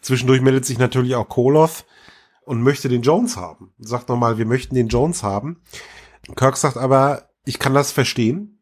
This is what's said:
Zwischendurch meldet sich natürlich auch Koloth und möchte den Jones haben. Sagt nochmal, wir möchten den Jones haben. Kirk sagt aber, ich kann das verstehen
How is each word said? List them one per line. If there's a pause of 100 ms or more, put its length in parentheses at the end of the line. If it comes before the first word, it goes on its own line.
Zwischendurch
meldet
sich
natürlich
auch
Koloth (600)
und
möchte
den
Jones
haben.
Sagt
nochmal,
wir
möchten
den
Jones
haben. (760)
Kirk
sagt
aber, (160)
ich
kann
das
verstehen